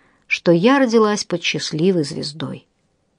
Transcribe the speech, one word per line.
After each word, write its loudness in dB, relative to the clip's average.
что -2
я 4
родилась 2
под -6
счастливой 0
звездой». -10